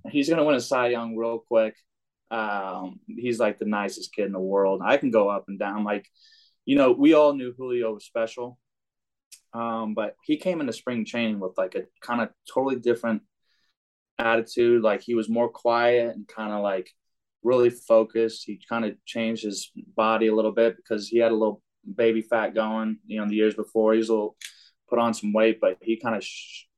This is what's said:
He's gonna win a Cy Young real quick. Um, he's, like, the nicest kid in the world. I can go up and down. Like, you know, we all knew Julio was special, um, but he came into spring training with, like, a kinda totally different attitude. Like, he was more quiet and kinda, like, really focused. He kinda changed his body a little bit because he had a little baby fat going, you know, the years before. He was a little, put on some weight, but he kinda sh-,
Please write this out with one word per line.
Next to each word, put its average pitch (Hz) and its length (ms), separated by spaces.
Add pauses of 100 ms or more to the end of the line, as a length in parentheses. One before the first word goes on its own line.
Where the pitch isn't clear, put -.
(120)
He's 143 180
gonna 165 140
win 151 100
a 123 60
Cy 123 300
Young 117 260
real 113 240
quick. 110 340 (560)
Um, 95 760
he's, 117 320
like, 107 200
the 104 80
nicest 104 480
kid 104 100
in 98 80
the 95 80
world. 95 420
I 117 140
can 139 140
go 107 180
up 101 200
and 98 100
down. 104 260
Like, 104 240 (560)
you 135 120
know, 131 160
we 143 200
all 151 220
knew 123 180
Julio 123 400
was 104 140
special, 120 520 (960)
um, 113 400
but 107 320
he 151 140
came 170 240
into 135 100
spring 120 320
training 110 360
with, 95 180
like, 92 160
a 95 80 (200)
kinda 120 280 (200)
totally 131 260
different 117 440 (1000)
attitude. 117 640
Like, 104 200
he 120 120
was 110 140
more 117 220
quiet 120 680
and 104 100
kinda, 107 340
like, 98 300 (520)
really 123 260
focused. 113 760
He 104 200
kinda 113 380
changed 113 400
his 101 260 (240)
body 110 340
a 107 60
little 107 180
bit 117 260
because 107 300
he 117 100
had 117 140
a 113 40
little 107 260 (320)
baby 113 280
fat 110 320
going, 110 500
you 107 160
know, 104 80
the 104 80
years 107 180
before. 110 380
He 113 60
was 113 100
a 113 60
little, 107 240 (500)
put 117 100
on 117 140
some 104 220
weight, 110 260
but 92 220
he 113 140
kinda 110 260
sh-, - 420 (140)